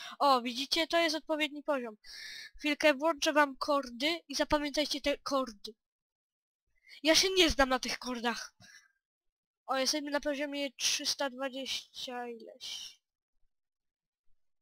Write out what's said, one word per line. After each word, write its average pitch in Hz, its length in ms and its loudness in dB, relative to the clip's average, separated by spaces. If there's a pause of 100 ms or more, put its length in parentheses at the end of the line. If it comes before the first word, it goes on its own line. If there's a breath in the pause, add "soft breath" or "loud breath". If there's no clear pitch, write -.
(180 loud breath)
o, 262 240 6
widzicie? 269 440 -2
To 339 120 2
jest 320 180 2
odpowiedni 294 460 -2
poziom. 240 340 -4 (640 loud breath)
Chwilkę, 294 360 4
włączę 302 380 2
wam 285 240 4
kordy 277 720 0
i 277 60 -10
zapamiętajcie 294 680 0
te 285 180 0
kordy. 233 560 -4 (1300 loud breath)
Ja 311 120 6
się 370 220 4
nie 339 140 6
znam 269 180 2
na 254 100 2
tych - 200 -6
kordach. 233 560 -6 (1120 loud breath)
O, 262 100 -2
jesteśmy 285 340 0
na 285 100 0
poziomie 285 520 -2
trzysta - 580 -2
dwadzieścia 247 1000 -8
ileś. - 680 -14 (1600)